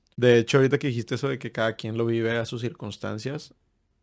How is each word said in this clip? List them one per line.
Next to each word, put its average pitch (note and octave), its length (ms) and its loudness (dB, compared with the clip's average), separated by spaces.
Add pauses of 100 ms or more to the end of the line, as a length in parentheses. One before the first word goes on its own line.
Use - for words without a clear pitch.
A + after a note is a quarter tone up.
(160)
De A#2+ 220 8
hecho, A#2 200 4
ahorita C3+ 200 4
que D3+ 80 -4
dijiste A#2 300 -4
eso C#3 120 -4
de C3+ 120 -6
que A#2 100 -10
cada A2+ 240 -2
quien A2+ 240 -8
lo A#2 80 0
vive A#2 320 0
a A2+ 60 -2
sus A#2+ 160 -8
circunstancias, A2 920 -8 (480)